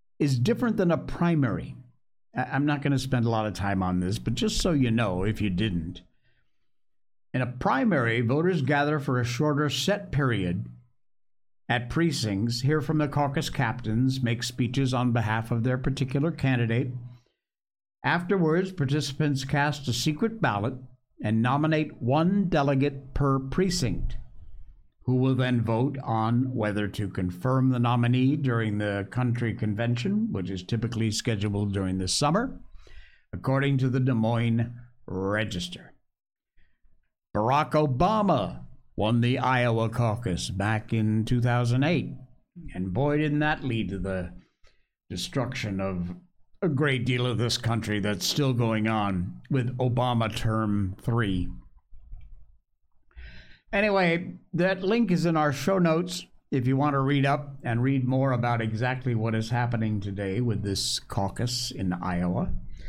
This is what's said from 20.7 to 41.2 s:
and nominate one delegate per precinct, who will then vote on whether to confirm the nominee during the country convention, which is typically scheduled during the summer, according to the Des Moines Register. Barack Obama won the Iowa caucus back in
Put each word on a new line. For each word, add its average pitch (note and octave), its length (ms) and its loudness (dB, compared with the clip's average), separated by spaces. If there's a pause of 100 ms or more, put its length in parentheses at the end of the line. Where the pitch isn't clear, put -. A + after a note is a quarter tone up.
and A2+ 220 2
nominate D3+ 580 0
one E3+ 480 2
delegate C#3 680 0
per C3+ 260 2
precinct, C3+ 760 0 (880)
who B2+ 140 2
will C3 180 4
then B2+ 260 2
vote A2+ 440 0
on A#2+ 500 0
whether G#2 320 0
to G2 220 -4
confirm B2+ 640 0
the B2 100 2
nominee A#2+ 560 2
during A2+ 420 0
the G2+ 320 -2
country A#2+ 420 -2
convention, A#2+ 760 -2
which F#2 200 -4
is F#2 120 -6
typically A2 480 -2
scheduled G#2 600 -2
during F#2+ 260 -2
the F#2 80 -2
summer, F#3 540 0 (720)
according C3+ 460 0
to C3 100 2
the B2 120 2
Des B2+ 140 2
Moines A#2 580 2 (320)
Register. G2 880 -4 (1400)
Barack B2+ 380 2
Obama D#3 880 2 (340)
won A2+ 260 2
the A#2+ 180 2
Iowa A#2+ 520 2
caucus G#2+ 580 -2
back G#2 440 -2
in A2 340 2